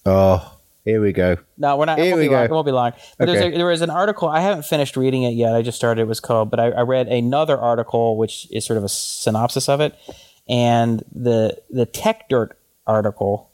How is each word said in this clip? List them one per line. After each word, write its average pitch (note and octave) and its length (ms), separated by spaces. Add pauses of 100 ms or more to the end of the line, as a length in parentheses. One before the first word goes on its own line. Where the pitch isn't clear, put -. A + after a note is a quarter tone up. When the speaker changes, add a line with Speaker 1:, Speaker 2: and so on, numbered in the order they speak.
Speaker 1:
Oh, F#2+ 480 (300)
here A2 180
we G2+ 100
go. F2+ 240 (220)
Speaker 2:
No, C#3+ 180
we're D3 80
not. D#3+ 140
Speaker 1:
Here E3 80
Speaker 2:
It F3+ 40
won't F3 100
Speaker 1:
we D3+ 80
Speaker 2:
be C#3 60
long. B2+ 60
Speaker 1:
go. A#2+ 40
Speaker 2:
It A#2 60
won't D#3 160
be C#3+ 60
long. B2 200 (260)
But E3 100
Speaker 1:
Okay. F3 120
Speaker 2:
there's F3 140
a, - 20
there F3 100
was E3+ 160
an E3 80
article. F3+ 380
I D#3 120
haven't F3+ 240
finished C#3+ 320
reading C3 280
it A#2+ 100
yet. A#2 200
I A#2 80
just A#2 140
started. A2+ 260
It A2 40
was A2 140
called, A2 300
but A#2+ 100
I, A#2 100
I - 120
read B2+ 260
another C3 500
article, A#2 580
which A2 360
is A2 120
sort A2+ 140
of G2+ 60
a G2 40
synopsis - 800
of C#3 120
it. D3+ 140 (540)
And A#2 640
the, A2+ 460 (120)
the B2 160
Tech - 420
Dirt A2+ 280 (300)
article G#2 680